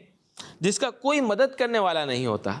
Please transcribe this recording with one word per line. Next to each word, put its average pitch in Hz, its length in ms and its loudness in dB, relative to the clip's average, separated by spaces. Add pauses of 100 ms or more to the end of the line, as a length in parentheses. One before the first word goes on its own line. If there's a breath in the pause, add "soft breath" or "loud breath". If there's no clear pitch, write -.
(600 loud breath)
جس 196 180 0
کا 262 120 0
کوئی 277 300 0
مدد 262 380 2
کرنے 233 200 0
والا 165 260 0
نہیں 127 220 -2
ہوتا۔ 104 340 -2